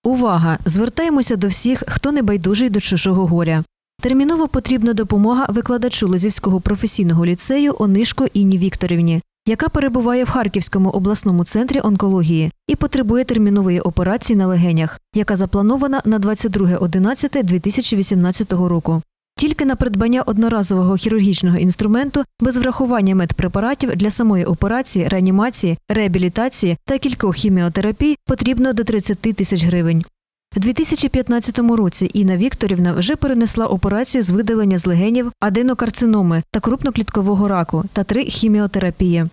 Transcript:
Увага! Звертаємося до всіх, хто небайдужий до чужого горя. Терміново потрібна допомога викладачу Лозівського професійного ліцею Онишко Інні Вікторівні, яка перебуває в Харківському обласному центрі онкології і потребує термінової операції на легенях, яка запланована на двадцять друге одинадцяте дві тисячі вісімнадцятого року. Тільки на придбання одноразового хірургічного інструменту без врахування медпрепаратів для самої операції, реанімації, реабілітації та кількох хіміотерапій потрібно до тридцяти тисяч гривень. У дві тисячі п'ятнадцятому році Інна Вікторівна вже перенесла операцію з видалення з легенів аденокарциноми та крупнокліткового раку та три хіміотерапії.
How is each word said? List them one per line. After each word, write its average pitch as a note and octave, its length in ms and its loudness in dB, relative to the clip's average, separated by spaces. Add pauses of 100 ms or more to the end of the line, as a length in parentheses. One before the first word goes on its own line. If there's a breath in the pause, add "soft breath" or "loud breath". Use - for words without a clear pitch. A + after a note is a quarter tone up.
Увага! G3 580 2
Звертаємося B3 720 0
до G3 120 -2
всіх, A#3 380 -2
хто - 260 -4
небайдужий G#3 580 0
до G3+ 100 0
чужого F#3 460 0
горя. E3 380 0 (380)
Терміново C#4+ 460 2
потрібна A#3 440 0
допомога A3 560 2
викладачу A#3 600 -2
Лозівського F#3 520 0
професійного F3+ 680 0
ліцею C4+ 520 0
Онишко G#3+ 560 2
Інні F#3+ 240 2
Вікторівні, E3+ 640 0 (240)
яка A3+ 220 0
перебуває B3+ 560 0
в A#3 60 -2
Харківському G3 600 0
обласному F#3+ 540 0
центрі A#3+ 400 -2
онкології F3 680 0 (160)
і - 80 0
потребує B3 480 0
термінової G3+ 560 2
операції F#3 560 -2
на F#3+ 100 2
легенях, E3+ 540 0 (140)
яка G#3 220 0
запланована A3 680 0
на G#3+ 140 2
двадцять G#3 340 -2
друге F3+ 240 2
одинадцяте G#3 680 0
дві F3+ 180 0
тисячі A3 360 -2
вісімнадцятого F3+ 720 0
року. E3 340 0 (360)
Тільки D4+ 260 0
на C4+ 120 0
придбання A#3 460 0
одноразового G3+ 760 2
хірургічного G3 600 2
інструменту A3 680 0 (160)
без A#3+ 160 0
врахування A#3+ 580 0
медпрепаратів G3+ 840 -2
для G#3 140 0
самої G#3 340 2
операції, G3 640 -2
реанімації, F#3+ 720 0 (100)
реабілітації G3 960 0
та C4+ 140 -2
кількох A#3 380 -2
хіміотерапій G3+ 800 0 (100)
потрібно B3+ 460 0
до A3+ 120 -2
тридцяти G#3+ 480 -2
тисяч F#3+ 320 0
гривень. E3+ 400 2 (520)
У G3+ 40 0
дві A3 120 0
тисячі D4+ 360 -2
п'ятнадцятому A#3 680 0
році F#3+ 380 0
Інна F#3+ 220 2
Вікторівна F3+ 560 0
вже F#3+ 240 -2
перенесла A#3 500 0
операцію G#3 560 -2
з F3+ 80 -2
видалення G3+ 480 0
з E3+ 80 -4
легенів A3 540 0
аденокарциноми G#3+ 1120 0
та G#3+ 100 -4
крупнокліткового G#3 880 0
раку E3+ 440 -2
та G3 120 -2
три A3 200 -2
хіміотерапії. F#3 1080 0